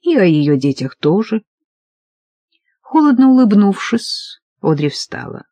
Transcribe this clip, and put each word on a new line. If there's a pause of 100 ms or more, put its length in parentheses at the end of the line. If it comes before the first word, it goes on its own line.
и
о
ее
детях
тоже. (1400)
Холодно
улыбнувшись, (220)
Одри
встала.